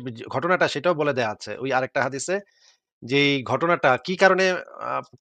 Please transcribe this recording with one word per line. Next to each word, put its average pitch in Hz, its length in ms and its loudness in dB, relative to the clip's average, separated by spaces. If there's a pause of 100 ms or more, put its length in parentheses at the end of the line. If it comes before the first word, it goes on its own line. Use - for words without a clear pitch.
(120)
যে 113 140 -14
ঘটনাটা 170 420 0
সেটাও 175 260 0
বলে 147 200 0
দেয়া 120 160 -2
আছে। 104 280 -10
ওই 131 160 -4
আরেকটা 131 300 0
হাদিসে 139 360 -4 (600)
যেই 139 420 2
ঘটনাটা 135 540 2
কি 185 180 -6
কারণে, 185 360 4 (280)
আ, 131 220 -6 (200)